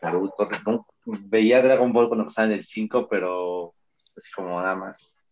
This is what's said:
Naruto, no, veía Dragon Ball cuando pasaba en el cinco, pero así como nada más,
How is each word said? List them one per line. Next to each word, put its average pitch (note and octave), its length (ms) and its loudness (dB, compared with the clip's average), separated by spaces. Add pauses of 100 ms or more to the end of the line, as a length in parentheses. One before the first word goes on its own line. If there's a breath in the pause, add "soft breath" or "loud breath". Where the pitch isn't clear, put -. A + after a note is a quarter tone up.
Naruto, F2+ 480 -2 (160)
no, A2+ 200 -2 (200)
veía A2 560 2
Dragon B2 320 4
Ball A#2 160 4
cuando A2 160 -2
pasaba A2 220 -2
en G#2+ 60 2
el G2 120 -6
cinco, A2 420 -4
pero F2+ 680 -4 (440)
así - 160 -20
como F2+ 280 -6
nada F#2 140 -2
más, - 560 -14